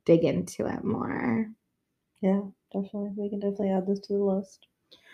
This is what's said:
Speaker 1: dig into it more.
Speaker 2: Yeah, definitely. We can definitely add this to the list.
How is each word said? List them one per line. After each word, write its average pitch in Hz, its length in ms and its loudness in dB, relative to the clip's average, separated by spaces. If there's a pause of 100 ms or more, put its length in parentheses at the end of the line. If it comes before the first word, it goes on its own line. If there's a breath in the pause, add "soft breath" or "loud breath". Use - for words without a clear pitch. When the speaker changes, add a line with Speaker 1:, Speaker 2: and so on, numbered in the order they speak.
Speaker 1:
dig 165 200 6
into 175 420 -2
it - 160 -6
more. 226 680 -2 (680)
Speaker 2:
Yeah, 196 300 2 (220)
definitely. 202 440 -6
We 202 140 -4
can 202 120 -6
definitely 202 280 0
add 190 160 2
this 196 140 0
to 202 140 -6
the 202 100 2
list. 196 420 -2 (480 loud breath)